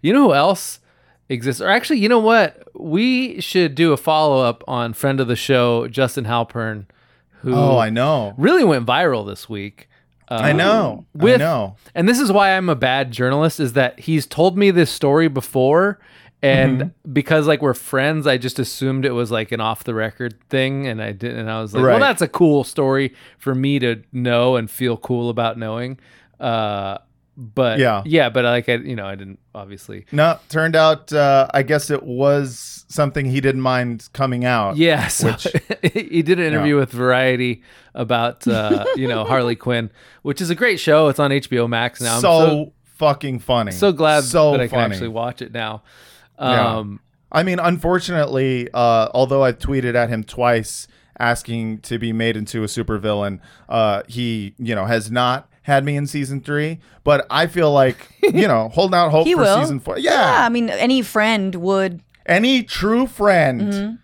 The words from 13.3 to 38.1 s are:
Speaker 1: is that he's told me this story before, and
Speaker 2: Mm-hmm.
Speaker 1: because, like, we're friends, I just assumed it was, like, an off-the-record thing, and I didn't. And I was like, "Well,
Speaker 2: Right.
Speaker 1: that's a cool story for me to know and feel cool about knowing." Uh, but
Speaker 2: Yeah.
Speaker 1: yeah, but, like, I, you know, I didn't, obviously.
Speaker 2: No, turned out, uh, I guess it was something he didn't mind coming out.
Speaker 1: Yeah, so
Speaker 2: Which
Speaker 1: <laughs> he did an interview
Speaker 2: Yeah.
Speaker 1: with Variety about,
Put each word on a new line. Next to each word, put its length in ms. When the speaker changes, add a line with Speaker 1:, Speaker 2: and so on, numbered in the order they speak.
Speaker 1:
is 140
that 260
he's 280
told 300
me 120
this 220
story 360
before, 720
and 380
Speaker 2:
Mm-hmm. 320
Speaker 1:
because, 340
like, 160
we're 100
friends, 540
I 100
just 220
assumed 460
it 60
was, 200
like, 200
an 80
off-the-record 760
thing, 380
and 140
I 120
didn't. 260
And 120
I 100
was 120
like, 100
"Well, 100
Speaker 2:
Right. 60
Speaker 1:
that's 220
a 60
cool 360
story 500
for 160
me 240
to 240
know 420
and 140
feel 280
cool 320
about 280
knowing." 420
Uh, 600
but 440
Speaker 2:
Yeah. 260
Speaker 1:
yeah, 240
but, 160
like, 240
I, 60
you 200
know, 100
I 100
didn't, 240
obviously. 580
Speaker 2:
No, 240
turned 300
out, 340
uh, 420
I 100
guess 260
it 140
was 840
something 380
he 160
didn't 200
mind 520
coming 320
out. 320
Speaker 1:
Yeah, 300
so 240
Speaker 2:
Which 160
Speaker 1:
<laughs> 120
he 280
did 180
an 60
interview 300
Speaker 2:
Yeah. 40
Speaker 1:
with 120
Variety 720
about, 540